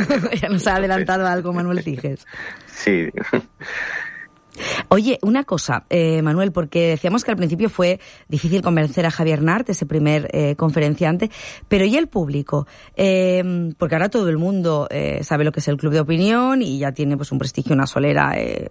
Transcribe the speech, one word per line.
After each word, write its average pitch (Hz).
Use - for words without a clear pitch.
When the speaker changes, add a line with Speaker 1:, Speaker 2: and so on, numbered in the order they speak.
Speaker 1:
nos 233
ha 233
Speaker 2:
Entonces 202
Speaker 1:
adelantado 190
algo 180
Manuel 175
Tijes. 139
Speaker 2:
<laughs> -
Sí. 87
Speaker 1:
Oye, 214
una 247
cosa, 135
eh, 160
Manuel, 165
porque 170
decíamos 180
que 240
al 202
principio 175
fue 180
difícil 160
convencer 165
a 165
Javier 160
Nart, 180
ese 165
primer, 151
eh, 147
conferenciante, 160
pero 196
¿y 220
el 320
público? 143
Eh, 180
porque 165
ahora 180
todo 208
el 156
mundo, 170
eh, 147
sabe 151
lo 151
que -
es -
el 143
Club 151
de 156
Opinión 220
y 143
ya 139
tiene, 143
pues, 143
un 135
prestigio, 135
una 135
solera, 143
eh, -